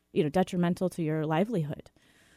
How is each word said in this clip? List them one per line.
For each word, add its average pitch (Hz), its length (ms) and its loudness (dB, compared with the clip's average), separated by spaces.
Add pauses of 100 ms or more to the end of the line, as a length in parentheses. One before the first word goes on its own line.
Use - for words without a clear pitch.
(140)
you 196 100 2
know, 151 60 0
detrimental 175 640 0
to - 120 -6
your 156 220 0
livelihood. 160 640 -2 (480)